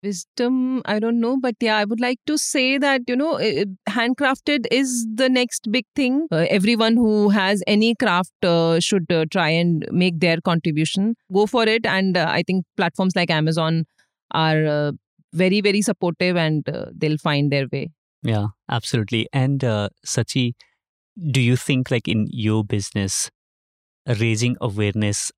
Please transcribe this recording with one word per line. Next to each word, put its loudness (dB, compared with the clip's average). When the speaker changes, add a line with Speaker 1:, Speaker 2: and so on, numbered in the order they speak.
Speaker 1:
Wisdom, -2
I -2
don't 0
know. 0
But -2
yeah, 2
I 2
would -4
like -2
to 0
say 0
that, 2
you -2
know, 0
eh, 0
handcrafted 0
is 0
the 2
next 0
big 0
thing. 0
Uh, 2
everyone 2
who 4
has 2
any 4
craft, 0
uh, 2
should, 0
uh, 2
try 0
and 2
make 2
their 2
contribution. 0
Go 4
for 0
it. 0
And, 0
uh, 2
I 0
think -2
platforms 0
like 0
Amazon 0
are, 2
uh, 0
very, 2
very 2
supportive, -2
and, 0
uh, -8
they'll -2
find 0
their 0
way. -6
Speaker 2:
Yeah, 0
absolutely. -2
And, 0
uh, -2
Sachi, -2
do 0
you 4
think, -2
like, -2
in 0
your -2
business, -4
raising 0
awareness -2